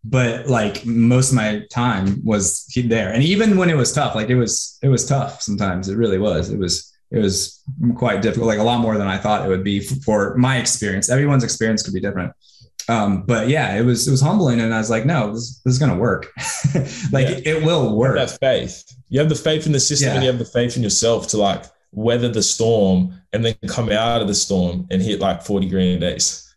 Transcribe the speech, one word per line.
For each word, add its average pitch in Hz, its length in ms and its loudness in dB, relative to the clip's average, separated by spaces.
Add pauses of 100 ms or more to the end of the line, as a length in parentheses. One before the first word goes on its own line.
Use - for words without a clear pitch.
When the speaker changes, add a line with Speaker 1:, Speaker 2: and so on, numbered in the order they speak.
Speaker 1:
but, 120 440 0
like, 110 380 0
most 117 440 4
of 127 60 4
my 107 340 0
time 101 540 0
was 104 460 -2
he-, 123 180 -2
there. 110 240 0
And 117 100 2
even 196 360 4
when 180 120 4
it 160 80 2
was - 160 0
tough, 139 220 -2
like, 110 140 -2
it 127 60 4
was, - 460 -2
it 135 60 2
was 123 180 4
tough 127 360 -2
sometimes. 95 480 -2
It 104 80 -2
really 104 200 2
was. 92 320 0
It 104 80 -4
was, 87 340 -4 (200)
it - 80 0
was 95 420 -2 (360)
quite 104 240 0
difficult, 113 260 0
like, 107 120 0
a 107 40 0
lot 120 160 2
more 110 180 0
than 101 100 0
I 95 100 -2
thought 104 280 -2
it 95 40 -2
would 92 140 0
be 98 160 -2
f-, - 240 -6
for 104 340 0
my 127 200 2
experience. 101 520 -2
Everyone's 135 340 2
experience 110 400 0
could 98 100 -6
be 92 80 -2
different. 95 300 -4 (580)
Um, 101 340 0
but 113 260 0
yeah, 123 260 0
it 110 80 0
was, 123 240 2
it 139 40 0
was 131 100 2
humbling. 147 400 2
And 113 120 0
I 110 40 0
was 110 120 -2
like, 113 160 0
"No, 120 280 0
this, 117 320 -10
this 127 80 4
is 127 60 0
gonna 117 180 2
work." 101 400 -2
<laughs> - 40 -12 (680)
Like, 135 160 2
Speaker 2:
Yeah. - 80 -4
Speaker 1:
it, - 120 -6
it 156 160 0
will 139 340 2
work. 131 180 2
Speaker 2:
That 127 240 -2
faith. 123 440 0 (260)
You 135 100 0
have 156 100 4
the 151 60 2
faith 160 300 -2
in 151 80 2
the 135 60 2
system 135 300 0
Speaker 1:
Yeah. 135 60 0
Speaker 2:
and 131 80 0
you 131 60 2
have 120 100 -2
the 117 60 -4
faith 120 320 -2
in 123 60 0
yourself 107 460 0
to, 107 80 0
like, 98 280 0 (260)
weather 117 380 0
the 107 140 -2
storm 98 680 2 (200)
and 113 100 -2
then 113 120 0 (120)
come 113 240 -4
out 113 300 0
of 101 80 -2
the 101 60 -2
storm 90 540 -2
and 92 120 0
hit, 104 180 -2
like, 95 240 -2
forty 98 240 -2
grand 92 340 0
days. - 420 -4 (140)